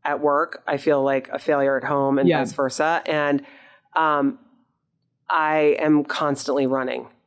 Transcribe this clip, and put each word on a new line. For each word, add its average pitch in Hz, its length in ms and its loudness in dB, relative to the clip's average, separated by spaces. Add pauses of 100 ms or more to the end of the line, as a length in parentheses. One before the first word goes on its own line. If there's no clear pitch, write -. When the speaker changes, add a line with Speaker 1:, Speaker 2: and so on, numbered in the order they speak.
Speaker 1:
at 143 140 -2
work, 147 480 -2
I 143 100 -2
feel 143 240 2
like 135 280 -2
a 143 100 -8
failure 139 380 0
at 127 80 -4
home 139 340 0
and 156 80 4
Speaker 2:
Yeah. 156 120 4
Speaker 1:
vice 127 120 -2
versa. 151 540 0
And, 147 360 0 (540)
um, 147 420 0 (920)
I 156 500 2
am 151 240 2
constantly 143 640 -2
running. 127 400 -4 (200)